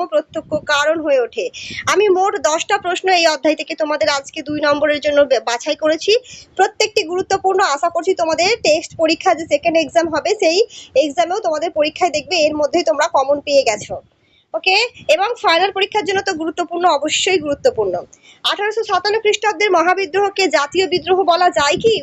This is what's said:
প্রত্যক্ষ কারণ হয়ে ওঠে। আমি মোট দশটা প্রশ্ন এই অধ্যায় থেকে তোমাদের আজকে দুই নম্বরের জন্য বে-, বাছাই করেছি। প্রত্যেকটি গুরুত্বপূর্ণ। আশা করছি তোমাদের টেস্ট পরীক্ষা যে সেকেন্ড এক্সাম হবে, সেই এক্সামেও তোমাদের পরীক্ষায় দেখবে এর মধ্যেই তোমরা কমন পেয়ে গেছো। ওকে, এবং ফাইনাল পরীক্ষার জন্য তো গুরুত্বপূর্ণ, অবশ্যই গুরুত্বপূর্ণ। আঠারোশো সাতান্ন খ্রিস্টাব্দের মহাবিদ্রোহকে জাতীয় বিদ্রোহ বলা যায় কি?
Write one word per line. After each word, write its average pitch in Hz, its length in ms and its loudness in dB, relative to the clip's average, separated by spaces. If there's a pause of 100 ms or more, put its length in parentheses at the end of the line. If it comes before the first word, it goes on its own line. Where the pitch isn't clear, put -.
প্রত্যক্ষ 311 460 -4 (140)
কারণ 294 360 0
হয়ে 285 180 2
ওঠে। 226 260 -4 (400)
আমি 349 240 2
মোট 370 320 2
দশটা 320 360 0
প্রশ্ন 370 320 -4
এই 339 180 4
অধ্যায় 311 280 2
থেকে 320 200 -10
তোমাদের 302 340 -2
আজকে 277 320 -4
দুই 302 200 -6
নম্বরের 294 380 2
জন্য 294 220 2
বে-, 247 240 2
বাছাই 240 300 -4
করেছি। 311 360 0 (440)
প্রত্যেকটি 427 480 0
গুরুত্বপূর্ণ। 381 580 -2
আশা 330 280 0
করছি 339 240 -2
তোমাদের 330 360 0 (120)
টেস্ট 311 360 0
পরীক্ষা 330 380 0
যে 320 100 -6
সেকেন্ড 320 320 0
এক্সাম 330 300 0
হবে, 311 280 -2
সেই 349 240 2 (360)
এক্সামেও 320 440 0
তোমাদের 330 320 -2
পরীক্ষায় 311 400 0
দেখবে 302 260 -4
এর 302 180 2
মধ্যেই 302 280 0
তোমরা 302 240 0
কমন 285 340 0
পেয়ে 277 280 2
গেছো। 208 260 -6 (580)
ওকে, 370 240 0 (300)
এবং 349 200 2 (140)
ফাইনাল 359 300 2
পরীক্ষার 392 340 -2
জন্য 392 160 -2
তো 392 120 -4
গুরুত্বপূর্ণ, 339 520 -4
অবশ্যই 330 540 2
গুরুত্বপূর্ণ। 233 540 0 (500)
আঠারোশো 403 400 -2
সাতান্ন 403 360 0
খ্রিস্টাব্দের 415 520 0
মহাবিদ্রোহকে 381 760 2
জাতীয় 302 400 0
বিদ্রোহ 359 360 0
বলা 349 260 4
যায় 302 280 2
কি? 453 260 2